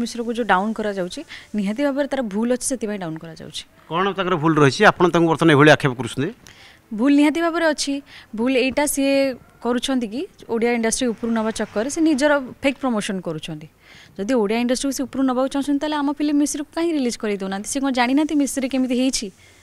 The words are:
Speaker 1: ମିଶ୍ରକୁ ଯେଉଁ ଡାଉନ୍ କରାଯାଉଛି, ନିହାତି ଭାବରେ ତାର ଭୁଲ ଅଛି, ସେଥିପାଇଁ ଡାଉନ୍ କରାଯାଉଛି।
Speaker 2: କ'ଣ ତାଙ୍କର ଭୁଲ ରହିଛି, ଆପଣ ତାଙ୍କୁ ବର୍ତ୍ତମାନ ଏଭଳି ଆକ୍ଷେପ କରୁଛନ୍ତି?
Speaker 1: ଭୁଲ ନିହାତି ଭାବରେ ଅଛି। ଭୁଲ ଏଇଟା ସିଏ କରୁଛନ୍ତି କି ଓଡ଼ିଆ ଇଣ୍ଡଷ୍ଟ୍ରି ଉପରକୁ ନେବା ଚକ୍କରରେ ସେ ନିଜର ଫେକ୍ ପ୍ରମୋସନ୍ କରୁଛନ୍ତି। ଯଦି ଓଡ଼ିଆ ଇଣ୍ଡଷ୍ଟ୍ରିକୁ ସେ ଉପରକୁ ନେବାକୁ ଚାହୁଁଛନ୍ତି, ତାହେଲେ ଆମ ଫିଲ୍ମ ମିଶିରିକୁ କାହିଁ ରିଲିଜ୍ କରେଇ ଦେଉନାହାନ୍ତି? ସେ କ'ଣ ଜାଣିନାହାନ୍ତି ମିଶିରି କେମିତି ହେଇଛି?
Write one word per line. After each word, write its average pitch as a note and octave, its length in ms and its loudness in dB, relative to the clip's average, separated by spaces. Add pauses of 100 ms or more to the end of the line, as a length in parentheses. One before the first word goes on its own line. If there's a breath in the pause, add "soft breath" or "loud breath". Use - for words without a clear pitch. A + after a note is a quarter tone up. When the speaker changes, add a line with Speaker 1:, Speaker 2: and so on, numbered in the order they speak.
Speaker 1:
ମିଶ୍ରକୁ A#3 320 -8
ଯେଉଁ A3+ 120 -4
ଡାଉନ୍ G3 280 2
କରାଯାଉଛି, G3 460 -4 (340 loud breath)
ନିହାତି G#3 320 -2
ଭାବରେ C#4 240 0
ତାର C4+ 160 -4
ଭୁଲ G#3+ 220 -2 (100)
ଅଛି, - 80 -6
ସେଥିପାଇଁ G#3 320 -4
ଡାଉନ୍ D#3+ 240 -8
କରାଯାଉଛି। D#3+ 400 -14 (240)
Speaker 2:
କ'ଣ F3 200 0 (120)
ତାଙ୍କର F#3 160 0
ଭୁଲ D#3+ 240 2
ରହିଛି, C#3+ 240 6
ଆପଣ G3 240 8
ତାଙ୍କୁ E3+ 240 4
ବର୍ତ୍ତମାନ D#3+ 240 4
ଏଭଳି D3+ 160 8
ଆକ୍ଷେପ C3+ 240 6
କରୁଛନ୍ତି? B2+ 360 -4 (640 loud breath)
Speaker 1:
ଭୁଲ B3 200 2
ନିହାତି D4 260 4
ଭାବରେ E4+ 260 0
ଅଛି। C#4 280 -2 (400 loud breath)
ଭୁଲ A#3 220 0
ଏଇଟା C4 300 0
ସିଏ C#4 280 0 (440)
କରୁଛନ୍ତି B3 480 -2
କି A3 140 -8 (280)
ଓଡ଼ିଆ A#3 240 0
ଇଣ୍ଡଷ୍ଟ୍ରି A3+ 380 0
ଉପରକୁ A3+ 240 -4
ନେବା A3 160 -2
ଚକ୍କରରେ A3 400 -4
ସେ E4+ 100 -4
ନିଜର D4 320 2 (300)
ଫେକ୍ C4+ 160 -2
ପ୍ରମୋସନ୍ G#3+ 420 -2
କରୁଛନ୍ତି। D#3 480 -10 (460 soft breath)
ଯଦି G3+ 200 -4
ଓଡ଼ିଆ A3 240 2
ଇଣ୍ଡଷ୍ଟ୍ରିକୁ B3 380 -2
ସେ C#4 60 -6
ଉପରକୁ B3+ 240 -4
ନେବାକୁ C4 240 0
ଚାହୁଁଛନ୍ତି, C#4 320 -2
ତାହେଲେ D4+ 140 -4
ଆମ C#4+ 180 -2
ଫିଲ୍ମ D4 240 -2
ମିଶିରିକୁ D4 360 -2
କାହିଁ E4+ 180 -2
ରିଲିଜ୍ B3+ 260 -2
କରେଇ G#3 180 -4
ଦେଉନାହାନ୍ତି? F#3+ 320 -8
ସେ C#4 120 -4
କ'ଣ C#4 100 0
ଜାଣିନାହାନ୍ତି C4+ 440 0
ମିଶିରି C#4 340 0
କେମିତି B3+ 260 -2
ହେଇଛି? B3+ 320 -2 (360 soft breath)